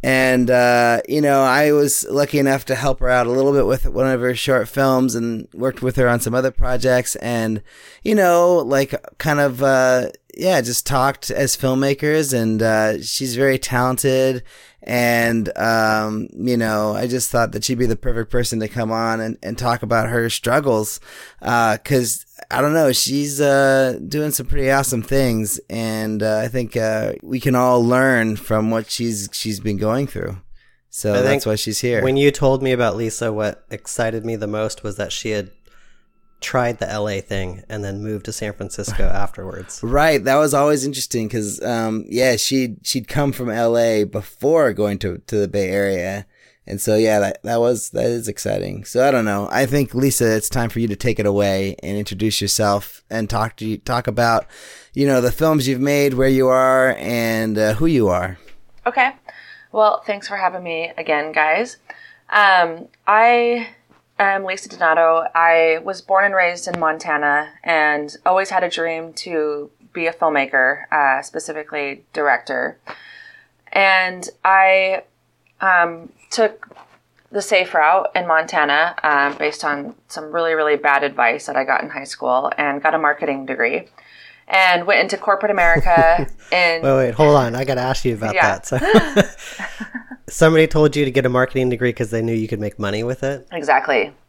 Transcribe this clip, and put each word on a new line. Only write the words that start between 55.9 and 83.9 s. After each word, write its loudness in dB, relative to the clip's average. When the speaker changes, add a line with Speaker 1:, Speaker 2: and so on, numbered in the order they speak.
Speaker 1:
where 2
you 4
are, 4
and, -2
uh, 2
who 0
you 4
are. -2
Speaker 3:
Okay. 2
Well, 2
thanks -6
for -8
having -4
me -8
again, -4
guys. 0
Um, 4
I 2
am 0
Lisa -8
Donato. 2
I 4
was -8
born 2
and 0
raised 0
in -4
Montana 0
and 0
always 2
had 0
a -4
dream -6
to -6
be -4
a -2
filmmaker, 0
uh, 2
specifically -10
director. -2
And 0
I, 4
um, 0
took -2
the -4
safe 0
route 4
in 0
Montana, 2
um, 2
based -4
on -6
some -12
really, -2
really 2
bad 2
advice 0
that -4
I 0
got -2
in -8
high -10
school, -2
and -2
got 0
a 0
marketing -2
degree -4